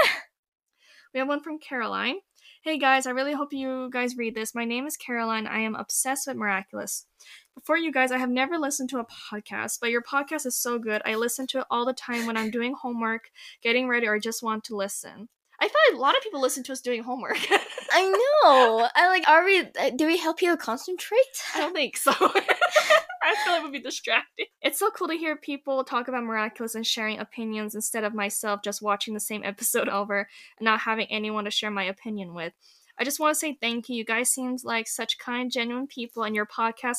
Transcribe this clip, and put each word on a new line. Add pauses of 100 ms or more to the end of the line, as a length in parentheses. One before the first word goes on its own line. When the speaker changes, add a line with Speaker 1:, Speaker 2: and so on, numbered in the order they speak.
(1120)
Speaker 1:
We
have
one
from
Caroline. (440)
"Hey
guys,
I
really
hope
you
guys
read
this.
My
name
is
Caroline.
I
am
obsessed
with
Miraculous. (480)
Before
you
guys,
I
have
never
listened
to
a
podcast,
but
your
podcast
is
so
good.
I
listen
to
it
all
the
time
when
I'm
doing
homework, (340)
getting
ready,
or
just
want
to
listen." (280)
I
feel (100)
like
a
lot
of
people
listen
to
us
doing
homework.
<laughs> (440)
Speaker 2:
I (340)
know.
I,
like,
are
we,
uh,
do
we
help
you
concentrate? (340)
Speaker 1:
I
don't
think
so.
<laughs>
I
feel
like
it
would
be
distracting. (140)
"It's
so
cool
to
hear
people
talk
about
Miraculous
and
sharing
opinions
instead
of
myself
just
watching
the
same
episode
over (320)
and
not
having
anyone
to
share
my
opinion
with. (480)
I
just
wanna
say
thank
you.
You
guys
seem
like
such
kind,
genuine
people,
and
your
podcast